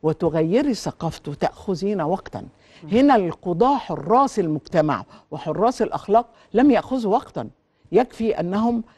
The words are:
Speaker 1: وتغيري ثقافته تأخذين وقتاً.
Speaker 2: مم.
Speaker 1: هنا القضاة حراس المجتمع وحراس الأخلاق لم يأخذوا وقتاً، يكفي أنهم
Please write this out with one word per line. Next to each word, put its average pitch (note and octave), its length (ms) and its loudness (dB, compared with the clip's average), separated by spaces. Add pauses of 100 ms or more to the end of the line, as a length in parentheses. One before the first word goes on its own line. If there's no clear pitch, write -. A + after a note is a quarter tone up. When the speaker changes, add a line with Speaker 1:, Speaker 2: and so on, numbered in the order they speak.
Speaker 1:
وتغيري E3 720 0
ثقافته - 600 -8
تأخذين F#3+ 640 -4
وقتاً. D#3+ 400 -6
Speaker 2:
مم. - 500 -20
Speaker 1:
هنا C4 260 6
القضاة F#3 600 0
حراس A3 600 0
المجتمع D3+ 680 -2 (260)
وحراس E3 520 -2
الأخلاق G#3+ 440 0 (280)
لم C4+ 160 6
يأخذوا A3+ 420 0
وقتاً، C#3 360 -4 (440)
يكفي A3+ 480 0
أنهم A3 440 -2 (140)